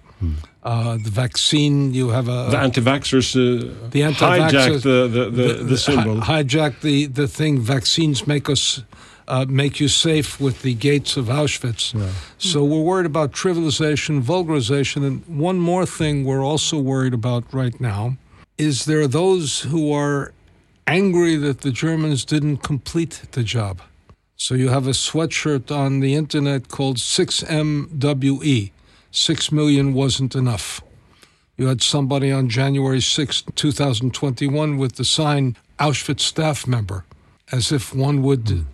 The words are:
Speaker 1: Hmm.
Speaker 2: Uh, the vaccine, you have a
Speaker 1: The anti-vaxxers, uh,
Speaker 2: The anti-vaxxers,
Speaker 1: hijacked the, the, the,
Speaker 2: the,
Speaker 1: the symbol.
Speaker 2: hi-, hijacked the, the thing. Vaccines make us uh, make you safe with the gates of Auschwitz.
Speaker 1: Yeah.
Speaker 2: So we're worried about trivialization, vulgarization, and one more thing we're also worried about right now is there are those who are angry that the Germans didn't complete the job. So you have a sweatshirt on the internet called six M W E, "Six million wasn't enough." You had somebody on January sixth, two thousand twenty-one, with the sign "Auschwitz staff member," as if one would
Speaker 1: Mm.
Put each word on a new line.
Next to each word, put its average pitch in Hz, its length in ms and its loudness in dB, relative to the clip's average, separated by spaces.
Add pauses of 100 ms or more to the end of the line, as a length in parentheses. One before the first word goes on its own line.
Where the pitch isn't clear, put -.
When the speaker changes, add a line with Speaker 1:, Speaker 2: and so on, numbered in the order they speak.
(200)
Speaker 1:
Hmm. 82 140 -2 (280)
Speaker 2:
Uh, 117 340 -2
the 110 140 -6
vaccine, 139 840 2
you 127 180 0
have 120 180 0
a 123 220 -2
Speaker 1:
The 143 80 2
anti-vaxxers, 131 760 2
uh, 123 560 0
Speaker 2:
The 143 140 2
anti-vaxxers, 160 480 4
Speaker 1:
hijacked 139 300 4
the, 127 260 4
the, 117 220 0
the, 123 240 2
Speaker 2:
the, 117 100 -8
Speaker 1:
the 131 120 2
symbol. 113 440 2
Speaker 2:
hi-, 156 240 0
hijacked 143 380 0
the, 147 240 2
the 139 200 -2
thing. 147 340 0
Vaccines 135 680 0
make 147 220 0
us 135 340 0 (460)
uh, 131 200 -2
make 139 320 0
you 147 80 2
safe 156 520 0
with 135 220 -2
the 131 120 0
gates 139 420 0
of 131 100 -2
Auschwitz. 131 680 -2
Speaker 1:
Yeah. 104 140 -2 (300)
Speaker 2:
So 151 260 0
we're 156 180 2
worried 180 240 2
about 151 260 0
trivialization, 156 880 0
vulgarization, 143 840 0
and 135 220 -4
one 170 320 -2
more 175 280 2
thing 151 380 -2
we're 135 200 0
also 151 340 0
worried 131 360 0
about 120 380 -2
right 127 280 -4
now 117 360 -4 (400)
is 151 280 0
there 151 160 2
are 151 80 2
those 170 540 0
who 147 300 0
are 143 400 -2 (540)
angry 175 500 2
that 143 260 -2
the 139 100 -2
Germans 156 520 -2
didn't 147 340 0
complete - 640 -4 (100)
the 127 100 -2
job. 101 380 -4 (560)
So - 180 -4
you 127 140 2
have 127 180 2
a 135 60 0
sweatshirt 151 800 -2
on 139 300 0
the 135 140 2
internet 143 540 -2
called 135 300 -2
six - 500 -2
M 151 400 -2 (100)
W 135 440 0
E, 123 280 0 (400)
"Six - 420 0
million 143 420 4
wasn't 131 400 0
enough." 123 480 -4 (720)
You 131 120 0
had 127 140 0
somebody 139 500 0
on 135 160 2
January 131 520 2
sixth, - 440 -2 (100)
two 151 180 0
thousand 127 400 0
twenty-one, 143 640 -2
with 135 200 -2
the 127 80 -4
sign 143 520 0 (220)
"Auschwitz 147 420 0
staff - 460 -2
member," 101 380 -4 (480)
as 123 200 0
if 139 220 -4
one 139 280 0
would 131 220 2
Speaker 1:
Mm. 92 300 0